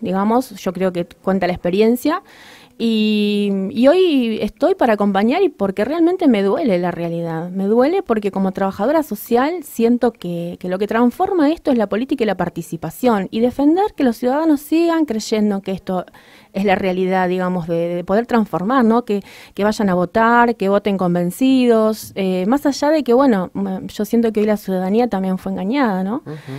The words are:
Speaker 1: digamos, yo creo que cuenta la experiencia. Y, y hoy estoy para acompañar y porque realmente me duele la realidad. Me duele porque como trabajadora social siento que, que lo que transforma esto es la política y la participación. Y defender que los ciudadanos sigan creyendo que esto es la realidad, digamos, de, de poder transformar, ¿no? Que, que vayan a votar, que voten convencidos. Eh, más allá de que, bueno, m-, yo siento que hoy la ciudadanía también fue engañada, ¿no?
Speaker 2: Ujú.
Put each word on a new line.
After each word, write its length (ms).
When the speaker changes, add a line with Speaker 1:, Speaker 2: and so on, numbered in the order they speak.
Speaker 1:
digamos, 480
yo 220
creo 200
que 120
cuenta 440
la 40
experiencia. 720
Y, 720
y 160
hoy 520
estoy 360
para 160
acompañar 500
y 60
porque 360
realmente 440
me 160
duele 340
la 140
realidad. 580
Me 140
duele 400
porque 260
como 220
trabajadora 500
social 600
siento 480
que, 480
que 80
lo 100
que 80
transforma 640
esto 220
es 40
la 120
política 340
y 60
la 80
participación. 960
Y 80
defender 560
que 80
los 120
ciudadanos 440
sigan 460
creyendo 540
que 120
esto 340
es 120
la 120
realidad, 520
digamos, 380
de, 300
de 80
poder 220
transformar, 580
¿no? 200
Que, 180
que 100
vayan 260
a 40
votar, 600
que 140
voten 300
convencidos. 1160
Eh, 320
más 180
allá 260
de 120
que, 100
bueno, 440
m-, 320
yo 160
siento 280
que 80
hoy 60
la 100
ciudadanía 520
también 300
fue 120
engañada, 540
¿no? 200
Speaker 2:
Ujú. 120